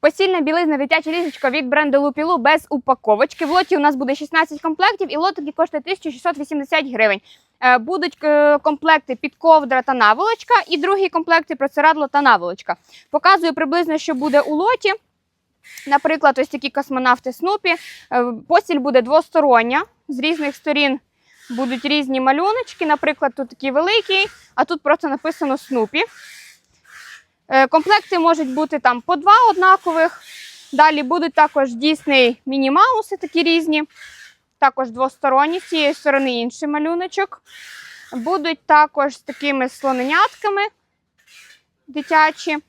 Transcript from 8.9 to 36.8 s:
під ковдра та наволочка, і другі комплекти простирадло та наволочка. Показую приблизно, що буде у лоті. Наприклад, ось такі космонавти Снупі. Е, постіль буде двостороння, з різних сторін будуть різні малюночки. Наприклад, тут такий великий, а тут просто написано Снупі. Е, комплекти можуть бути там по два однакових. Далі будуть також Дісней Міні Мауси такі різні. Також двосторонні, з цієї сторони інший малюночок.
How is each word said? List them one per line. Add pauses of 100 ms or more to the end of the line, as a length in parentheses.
під
ковдра
та
наволочка, (140)
і
другі
комплекти
простирадло
та
наволочка. (340)
Показую
приблизно,
що
буде
у
лоті. (920)
Наприклад,
ось
такі
космонавти
Снупі. (380)
Е, (240)
постіль
буде
двостороння, (240)
з
різних
сторін (500)
будуть
різні
малюночки.
Наприклад,
тут
такий
великий, (280)
а
тут
просто
написано
Снупі. (1500)
Е,
комплекти
можуть
бути
там
по
два (160)
однакових. (500)
Далі
будуть
також
Дісней
Міні
Мауси
такі
різні. (760)
Також
двосторонні,
з
цієї
сторони
інший
малюночок. (720)